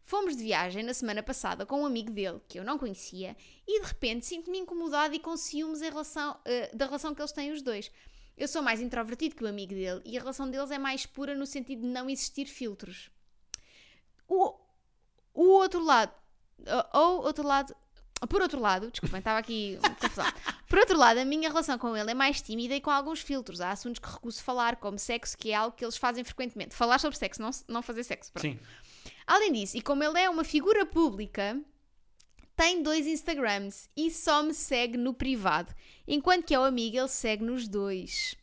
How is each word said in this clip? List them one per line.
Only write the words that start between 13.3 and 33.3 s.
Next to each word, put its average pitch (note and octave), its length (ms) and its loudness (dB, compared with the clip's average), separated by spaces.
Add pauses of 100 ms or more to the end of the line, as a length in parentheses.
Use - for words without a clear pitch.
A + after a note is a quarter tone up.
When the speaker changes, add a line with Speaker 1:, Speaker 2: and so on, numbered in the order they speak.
Speaker 1:
O, F#4 280 2 (760)
o D4 100 4
outro F#4 400 8
lado, C4 300 6 (800)
ou, C#4+ 80 6
ou F4 240 4
outro D4 200 0
lado C#4 300 0 (520)
por - 140 2
outro D#4+ 180 0
lado, G#3 320 2
desculpem, - 280 -2
estava A3 200 0
aqui G#3+ 400 -4
uma - 160 2
confusão. - 300 -2 (220)
Speaker 2:
<laughs> - 200 -10
Speaker 1:
Por E4+ 100 6
outro G4 200 8
lado, A#3+ 220 10
a C4 60 0
minha D4+ 220 0
relação D4+ 300 0
com A#3 180 -2
ele G#3+ 160 -2
é - 20 -2
mais C4+ 280 2
tímida A#3 340 -4
e C#4 60 -4
com D4 100 -2
alguns C#4+ 300 0
filtros. A3+ 400 -6
Há F3+ 100 -2
assuntos A#3 280 -8
que - 100 -12
recuso - 340 -10
falar, A#3+ 320 0
como G3+ 240 -6
sexo, - 380 -4
que A3 140 -4
é G#3+ 40 0
algo A3 200 0
que B3 100 -6
eles A#3 100 -6
fazem B3 280 -2
frequentemente. A#3 520 -8
Falar A#3+ 240 6
sobre D4 180 0
sexo, - 240 -6
não, A3 80 -4 (180)
não A#3 140 -4
fazer A3+ 220 -8
sexo, - 300 -10
pronto. - 80 -8
Speaker 2:
Sim. C3+ 180 -4 (680)
Speaker 1:
Além G4 280 4
disso, G3+ 240 -2
e A#3 40 -2
como C#4+ 220 0
ele D#4+ 160 2
é F#4 100 6
uma E4 140 0
figura F#4+ 420 4
pública, G#3+ 720 0 (960)
tem E4+ 280 4
dois D4+ 240 2
Instagrams A#3+ 880 -2